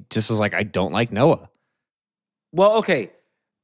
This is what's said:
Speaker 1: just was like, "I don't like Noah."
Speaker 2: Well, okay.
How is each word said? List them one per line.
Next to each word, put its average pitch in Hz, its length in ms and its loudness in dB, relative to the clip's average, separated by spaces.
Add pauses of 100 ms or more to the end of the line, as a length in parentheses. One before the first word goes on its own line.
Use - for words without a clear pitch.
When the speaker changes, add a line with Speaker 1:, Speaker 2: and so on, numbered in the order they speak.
Speaker 1:
just 107 200 -4
was 110 100 0
like, 101 140 -2
"I 92 100 -2
don't 92 300 -4
like 117 180 -2
Noah." 131 380 2 (1040)
Speaker 2:
Well, 202 240 4
okay. 160 340 -2 (520)